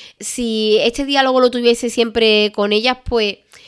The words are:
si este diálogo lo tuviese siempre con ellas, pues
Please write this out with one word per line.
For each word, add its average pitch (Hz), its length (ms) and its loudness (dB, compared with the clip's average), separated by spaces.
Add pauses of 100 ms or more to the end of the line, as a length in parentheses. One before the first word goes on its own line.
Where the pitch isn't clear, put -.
(200)
si 220 600 -2
este 254 260 -2
diálogo 262 340 0
lo 247 120 2
tuviese 240 360 0
siempre 220 640 0
con 208 200 -2
ellas, 247 320 0
pues 214 340 -4 (300)